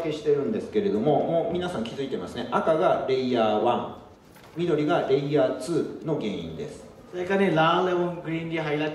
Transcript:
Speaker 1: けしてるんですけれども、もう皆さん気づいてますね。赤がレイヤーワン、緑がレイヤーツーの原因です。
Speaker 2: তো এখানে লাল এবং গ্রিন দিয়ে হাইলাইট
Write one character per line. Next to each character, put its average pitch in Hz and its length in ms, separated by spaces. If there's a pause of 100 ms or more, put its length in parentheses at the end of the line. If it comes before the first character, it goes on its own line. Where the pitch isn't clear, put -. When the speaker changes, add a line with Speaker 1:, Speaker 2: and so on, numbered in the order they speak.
Speaker 1:
け 156 120
し - 80
て 151 140
る 135 100
ん 113 40
で 101 100
す - 120
け 107 60
れ 196 80
ど 107 120
も、 147 120 (180)
も 165 200
う - 20
皆 180 160
さ - 100
ん 113 60
気 - 140
づ 139 40
い 131 60
て 117 80
ま 90 120
す - 80
ね。 110 140
赤 165 320
が 160 240
レ 131 140
イ 123 120
ヤ 110 260
ー 107 80
ワ 120 80
ン、 90 200 (640)
緑 156 300
が 160 220
レ 135 100
イ 147 140
ヤ 202 160
ー - 100
ツ - 440
ー - 40
の 156 80
原 110 120
因 85 300
で 73 120
す。 - 160 (280)
Speaker 2:
তো 180 60
এখানে 196 260 (160)
লাল 175 240 (100)
এবং 175 120 (180)
গ্রিন 165 260
দিয়ে 160 160
হাইলাইট 151 280